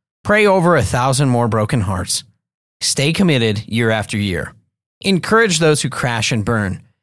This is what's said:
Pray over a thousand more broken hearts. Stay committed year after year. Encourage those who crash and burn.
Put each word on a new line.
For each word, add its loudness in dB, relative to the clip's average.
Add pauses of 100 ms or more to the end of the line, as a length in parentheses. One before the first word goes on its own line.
(240)
Pray 2
over 4
a 2
thousand 0
more 2
broken 0
hearts. -4 (560)
Stay 0
committed 2
year 0
after -2
year. -4 (480)
Encourage 0
those 2
who -4
crash -4
and -2
burn. -2 (220)